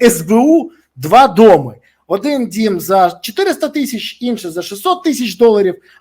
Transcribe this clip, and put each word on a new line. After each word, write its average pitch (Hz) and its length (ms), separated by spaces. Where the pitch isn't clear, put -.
С 220 200
Б 165 120
У 294 380
два 185 320
доми. 175 480
Один 240 400
дім 202 320
за 175 420
чотириста 330 480
тисяч, 240 520
інший 226 300
за 170 100
шістсот 202 420
тисяч 240 340
доларів, 208 380